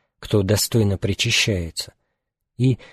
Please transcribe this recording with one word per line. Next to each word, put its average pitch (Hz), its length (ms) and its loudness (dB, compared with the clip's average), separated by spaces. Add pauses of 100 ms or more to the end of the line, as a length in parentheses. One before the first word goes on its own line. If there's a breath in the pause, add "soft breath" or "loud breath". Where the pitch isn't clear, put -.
(200)
кто 104 220 2
достойно 101 560 0
причащается, - 960 -2 (600)
и 123 220 2 (140 loud breath)